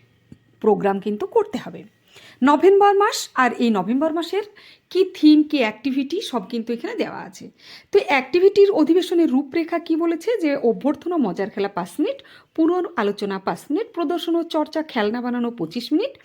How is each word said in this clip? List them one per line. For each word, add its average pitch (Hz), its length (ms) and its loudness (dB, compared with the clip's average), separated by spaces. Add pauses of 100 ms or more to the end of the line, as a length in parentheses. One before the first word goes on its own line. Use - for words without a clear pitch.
(600)
প্রোগ্রাম 196 400 0
কিন্তু 208 260 -6
করতে 403 380 -2
হবে। 180 200 -16 (600)
নভেম্বর 392 500 6
মাস, 415 240 2 (160)
আর 254 160 2 (120)
এই 240 80 2
নভেম্বর 233 420 0
মাসের 339 320 -4 (460)
কি 359 100 0 (180)
থিম, 302 240 8
কি 302 160 -2
অ্যাক্টিভিটি, 262 600 -2 (100)
সব 233 200 -4
কিন্তু 233 220 -6
এখানে 330 300 -8
দেওয়া - 260 -8
আছে। - 220 -20 (420)
তো - 40 4 (100)
অ্যাক্টিভিটির 370 640 4
অধিবেশনের 339 640 2
রূপরেখা 320 440 -2
কি 330 180 -2
বলেছে, 339 340 -2 (120)
যে 302 80 0 (200)
অভ্যর্থনা, 294 460 -4
মজার 202 380 -2
খেলা 392 140 -4
পাঁচ 185 220 -8 (100)
মিনিট, 523 180 -4 (380)
পুনর 349 280 0 (120)
আলোচনা 202 400 -2 (100)
পাঁচ 175 140 -4 (100)
মিনিট, 403 160 -2 (100)
প্রদর্শন 339 440 -4
ও - 20 -4
চর্চা, 311 400 -4
খেলনা 240 380 -4
বানানো 240 300 -4
পঁচিশ 233 420 -8
মিনিট, 453 200 -2 (120)